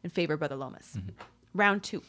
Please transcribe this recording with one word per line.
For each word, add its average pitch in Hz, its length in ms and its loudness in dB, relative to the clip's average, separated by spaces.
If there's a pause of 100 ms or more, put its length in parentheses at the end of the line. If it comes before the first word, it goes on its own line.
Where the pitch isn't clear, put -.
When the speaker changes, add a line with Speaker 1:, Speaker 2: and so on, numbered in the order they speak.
Speaker 1:
in 175 60 -6
favor 165 240 2
of 151 60 0
Brother 143 160 -2
Lomas. - 420 -10
Speaker 2:
Mm-hmm. 95 120 -6 (440)
Speaker 1:
Round 202 300 6
two. - 260 -6